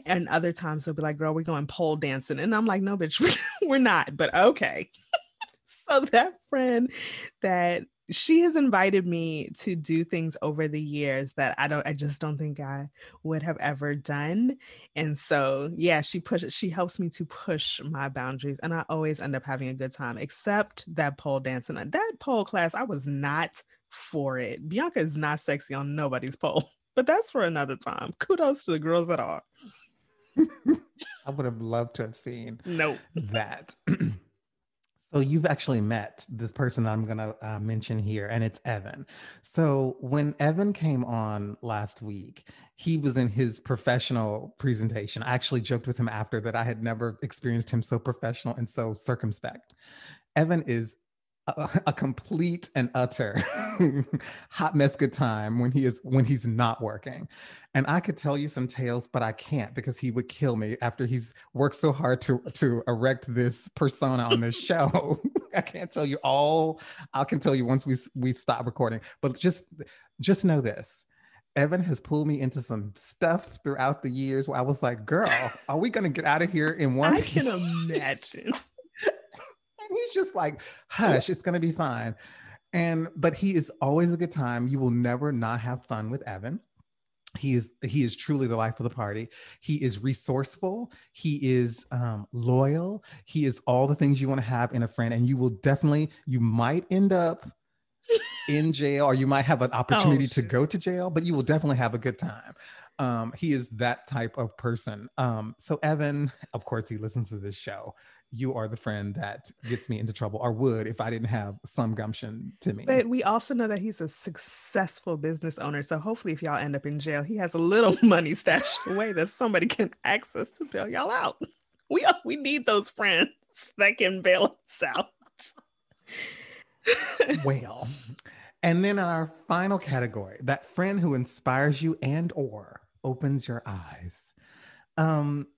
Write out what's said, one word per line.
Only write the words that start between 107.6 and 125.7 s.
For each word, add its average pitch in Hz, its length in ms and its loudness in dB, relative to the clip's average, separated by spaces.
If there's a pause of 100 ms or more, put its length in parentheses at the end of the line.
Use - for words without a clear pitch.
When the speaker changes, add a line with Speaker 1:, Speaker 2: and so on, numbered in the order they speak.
Speaker 2:
You 127 240 -4
are 110 120 -4
the 110 100 -8
friend 101 380 -6
that 104 340 -8 (140)
gets 117 260 -6
me 110 100 -4
into 110 140 -4
trouble, 107 260 -6
or 123 120 0
would 113 340 0
if 110 140 -6
I 113 100 -2
didn't 113 200 -4
have 104 260 -4 (100)
some 110 300 -2
gumption 110 560 -8 (100)
to 185 120 0
me. 101 120 -8
Speaker 1:
But 254 220 4
we 254 160 0
also 220 300 2
know 233 140 2
that 208 120 -2
he's 202 220 -6
a 160 80 -4
successful - 1080 -6
business 156 400 -4
owner. 143 240 -4
So 156 160 -2
hopefully 196 360 -4
if 151 80 -6
y'all 147 160 -2
end 143 180 -2
up 139 100 -6
in 147 140 -4
jail, 143 240 -2
he 208 140 -4
has 180 160 -2
a 170 40 -2
little 196 420 6
<laughs> - 40 8
money 170 320 8
stashed - 520 2
away 208 260 0
that 170 160 0
somebody 214 360 2
can 214 260 0 (120)
access - 480 -2
to 320 140 -10
bail 208 220 -4
y'all 262 220 -2
out. - 320 -2 (480)
We, 339 160 2 (200)
we - 100 -2
need 277 300 -2
those 208 240 4
friends 190 400 2 (480)
that 208 200 4
can 190 240 0
bail 180 360 4 (100)
us - 160 -8
out. 147 240 -4 (1800)